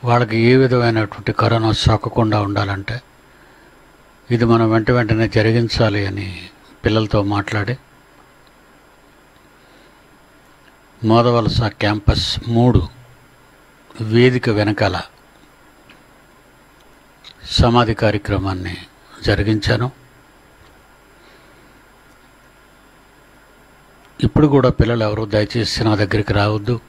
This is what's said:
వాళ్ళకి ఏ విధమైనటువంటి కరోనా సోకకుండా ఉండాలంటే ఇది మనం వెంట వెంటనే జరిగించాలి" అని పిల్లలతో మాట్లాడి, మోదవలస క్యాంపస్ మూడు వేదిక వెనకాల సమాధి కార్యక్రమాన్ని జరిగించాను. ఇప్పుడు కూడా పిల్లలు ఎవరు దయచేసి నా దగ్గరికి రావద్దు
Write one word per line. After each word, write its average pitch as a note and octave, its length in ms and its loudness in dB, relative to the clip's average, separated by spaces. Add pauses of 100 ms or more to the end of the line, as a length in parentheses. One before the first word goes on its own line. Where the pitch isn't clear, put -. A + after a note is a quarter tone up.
వాళ్ళకి A#2+ 320 0
ఏ A#2+ 200 6
విధమైనటువంటి A#2 760 0
కరోనా A2 400 0
సోకకుండా A2 680 0
ఉండాలంటే G2+ 600 -4 (1300)
ఇది A#2+ 140 2
మనం A2+ 260 4
వెంట A2 200 0
వెంటనే A2+ 380 0
జరిగించాలి" A2 800 0
అని F#2+ 440 -10 (340)
పిల్లలతో G#2+ 380 0
మాట్లాడి, G2+ 560 -4 (3250)
మోదవలస A#2 580 2
క్యాంపస్ G#2 880 -2
మూడు A#2 400 2 (1120)
వేదిక A#2+ 480 2
వెనకాల G2+ 520 -2 (2500)
సమాధి A#2+ 440 2
కార్యక్రమాన్ని F#2+ 800 -4 (460)
జరిగించాను. G#2+ 680 -2 (4000)
ఇప్పుడు - 260 2
కూడా C3+ 240 4
పిల్లలు A#2 340 0
ఎవరు G#2+ 200 -2
దయచేసి G#2 600 -2
నా A2 100 2
దగ్గరికి G#2 380 -2
రావద్దు G#2+ 560 -2